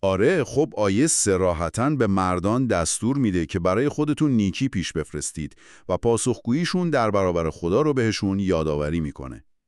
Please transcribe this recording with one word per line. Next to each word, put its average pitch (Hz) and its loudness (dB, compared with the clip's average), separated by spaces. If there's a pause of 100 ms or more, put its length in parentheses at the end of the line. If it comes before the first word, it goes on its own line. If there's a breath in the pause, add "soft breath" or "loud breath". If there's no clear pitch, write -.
آره، 110 2
خب 135 -2
آیه 104 2
صراحتاً 92 0
به 131 0
مردان 95 0
دستور 107 0
می‌ده 92 0
که 92 -4
برای 95 2
خودتون 147 0
نیکی 110 0
پیش 92 -6
بفرستید 76 -8 (340 soft breath)
و 90 0
پاسخگوییشون 127 0
در 120 2
برابر 90 2
خدا 87 0
رو 151 2
بهشون 107 0
یادآوری 80 0
می‌کنه. 67 -8 (240)